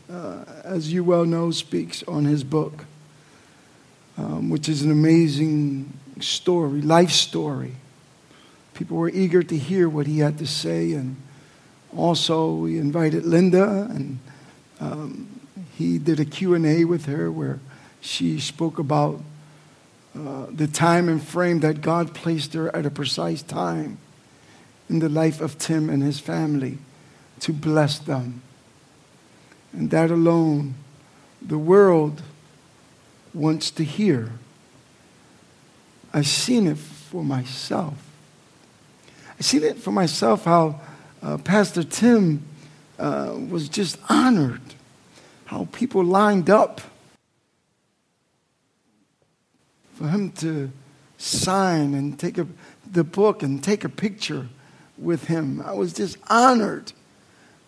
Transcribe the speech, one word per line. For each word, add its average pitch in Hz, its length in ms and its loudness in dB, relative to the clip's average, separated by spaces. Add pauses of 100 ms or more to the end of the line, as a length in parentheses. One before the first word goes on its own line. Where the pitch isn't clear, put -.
(120)
uh, 165 320 -14 (200)
as 165 300 -6
you 180 100 0
well 170 220 4
know, 165 260 2
speaks 165 520 -6
on 151 220 0
his 147 180 2
book, 151 420 -4 (1300)
um, 160 320 -4
which 156 200 -2
is 147 120 -2
an 156 100 2
amazing 151 1000 2 (280)
story, 151 640 0
life 160 300 6
story. 131 600 -2 (1000)
People - 240 -8
were 165 120 0
eager 180 340 2
to 160 140 -4
hear 165 320 2
what 147 180 -2
he 151 120 0
had 147 180 2
to 160 80 -8
say, 165 460 -2
and 135 240 -6 (800)
also 160 580 0
we 165 240 -2
invited 160 480 0
Linda, 190 640 4
and, 131 300 -8 (600)
um, 151 480 -10 (480)
he 170 220 -2
did 156 220 0
a 151 60 0
Q 175 280 -2
and 165 120 2
A 165 200 4
with 165 200 0
her 165 260 -4
where 135 280 -6 (420)
she 160 380 -2
spoke 160 380 -4
about, 151 440 0 (920)
uh, 139 340 -12
the 156 180 -2
time 170 420 4
and 156 120 0
frame 170 380 0
that 151 220 0
God 160 320 0
placed 160 400 -4
her 160 220 -4
at 143 100 -2
a 143 40 -2
precise 147 540 -4
time 165 540 -6 (920)
in 165 100 0
the 156 100 2
life 156 320 2
of 165 160 -4
Tim 160 320 -2
and 139 120 0
his 147 180 -2
family 151 580 -4 (640)
to 165 120 -2
bless 151 460 0
them. 123 420 -6 (1300)
And 160 180 -4
that 165 180 4
alone, 165 640 2 (680)
the 151 200 -6
world 165 640 6 (1080)
wants 156 400 0
to 160 120 -4
hear. 143 480 0 (1800)
I've 147 140 0
seen 233 400 2
it 151 140 2
for - 440 -10
myself. 139 720 -4 (1400)
I've - 80 -6
seen 302 180 2
it - 140 0
for - 140 -8
myself 202 540 2
how, 165 360 4 (400)
uh, - 160 -4
Pastor 180 460 2
Tim, 196 600 4 (540)
uh, 147 380 -4 (140)
was 160 200 -6
just 190 300 -4 (100)
honored, 220 520 4 (840)
how 170 260 -8
people 196 320 0
lined 190 460 4
up - 320 4 (3250)
for 160 120 -6
him 190 240 -2
to 151 400 -6 (460)
sign 180 760 0
and 143 260 -4
take 175 180 -4
a, 170 100 -2 (440)
the 170 120 2
book 196 400 2
and 139 200 -4
take 208 200 0
a 156 60 -6
picture 143 580 -6 (500)
with 165 280 -4
him. 151 360 -2
I - 120 -8
was 190 200 -2
just 185 240 -6 (120)
honored 233 640 4 (760)